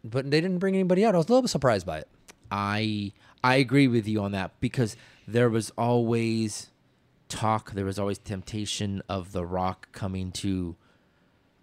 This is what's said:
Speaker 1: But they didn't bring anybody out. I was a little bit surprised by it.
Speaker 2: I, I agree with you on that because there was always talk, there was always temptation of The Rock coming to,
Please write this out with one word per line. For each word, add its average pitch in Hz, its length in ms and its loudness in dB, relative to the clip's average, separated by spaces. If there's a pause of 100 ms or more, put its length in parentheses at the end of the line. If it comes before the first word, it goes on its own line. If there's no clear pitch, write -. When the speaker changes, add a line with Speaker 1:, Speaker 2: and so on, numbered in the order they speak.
Speaker 1:
But 127 280 -4
they 151 100 4
didn't 180 180 0
bring 190 160 0
anybody 185 300 4
out. 220 100 4
I 175 40 4
was 160 80 2
a - 20 -2
little 247 140 4
bit 247 80 -2
surprised 117 360 2
by 78 120 -4
it. 73 100 -12 (420)
Speaker 2:
I, 101 640 -2 (320)
I 127 120 6
agree 139 300 6
with 117 220 2
you 107 140 0
on 98 100 -4
that 95 280 -6
because 120 360 -2 (320)
there 120 220 4
was 110 260 0
always 113 920 0 (580)
talk, 110 440 -2
there 101 120 -4
was 95 140 -4
always 101 200 -2
temptation 101 920 -6
of 95 220 -6
The 92 120 -4
Rock 92 480 -4
coming 95 400 -6
to, 92 420 -4 (880)